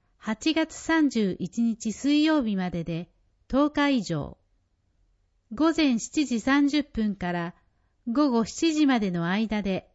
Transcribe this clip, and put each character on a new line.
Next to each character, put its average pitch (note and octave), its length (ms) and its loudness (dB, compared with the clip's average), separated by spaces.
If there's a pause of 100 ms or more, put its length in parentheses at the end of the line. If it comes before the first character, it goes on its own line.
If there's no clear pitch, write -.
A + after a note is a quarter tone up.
(160)
八 D4 380 -4
月 D#4+ 200 -2
三 D#4+ 360 2
十 G#3 280 0
一 - 220 -6
日 A3 320 -2
水 D4 320 2
曜 D#4 180 2
日 G#3+ 140 -2
ま F3+ 140 -2
で E3+ 120 -6
で E3+ 280 -6 (360)
十 C#4+ 240 2
日 C#4+ 200 0
以 B3+ 120 2
上、 D#3+ 360 -6 (1120)
午 D4+ 240 2
前 C#4 220 2
七 - 260 -2
時 A#3+ 160 -2
三 C#4+ 280 2
十 C#4+ 140 0
分 A3 320 -4
か F3 180 -6
ら F3 220 -6 (540)
午 C4+ 220 2
後 A3+ 140 2
七 - 280 0
時 D4+ 140 2
ま B3+ 140 2
で G3 100 -2
の E3+ 160 -2
間 G#3 340 -2
で F#3+ 340 -4